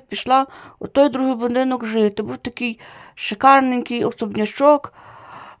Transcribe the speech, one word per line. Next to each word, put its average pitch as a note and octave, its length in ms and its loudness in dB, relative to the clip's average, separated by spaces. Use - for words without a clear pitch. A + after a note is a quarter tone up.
пішла C4 380 0
у - 80 -10
той C#4 220 4
другий C4 260 -2
будинок B3 500 -2
жити. A3 380 -2
Був B3 140 -10
такий A#3+ 440 -8
шикарненький B3 920 2
особнячок, A#3 880 0